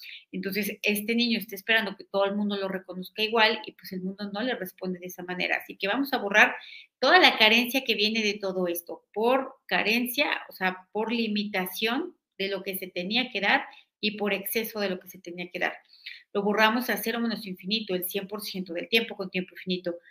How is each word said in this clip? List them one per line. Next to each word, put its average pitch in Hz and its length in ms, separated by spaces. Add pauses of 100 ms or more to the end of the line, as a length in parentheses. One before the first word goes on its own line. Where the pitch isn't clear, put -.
(320)
Entonces, 196 520
este 208 320
niño 233 240
está 196 160
esperando 208 420
que - 80
todo 196 200
el 196 100
mundo 208 200
lo 196 120
reconozca 185 560
igual, 220 420
y - 80
pues - 180
el 185 100
mundo 196 300
no 202 100
le 247 140
responde 185 440
de 180 80
esa 180 160
manera. 175 340
Así 190 180
que 196 120
vamos 262 260
a 240 60
borrar 214 360 (440)
toda 311 200
la 277 180
carencia 240 460
que 226 120
viene 214 260
de 208 140
todo 185 320
esto, 170 440
por 254 440 (100)
carencia, 233 640 (220)
o - 40
sea, 185 380
por 214 200
limitación 220 1040 (220)
de 196 100
lo 196 160
que 190 140
se 190 100
tenía 214 440
que 196 100
dar 233 240 (340)
y 214 180
por 208 160
exceso 220 460
de 202 100
lo 185 100
que - 100
se 185 100
tenía 175 300
que 180 100
dar. 175 140 (600)
Lo 202 100
borramos 220 460
a 208 80
cero 226 220
menos 226 260
infinito, 196 480
el 180 120
cien 196 220
por 202 140
ciento 180 320
del 175 140
tiempo 226 300
con 190 120
tiempo 185 240
infinito. 180 440 (140)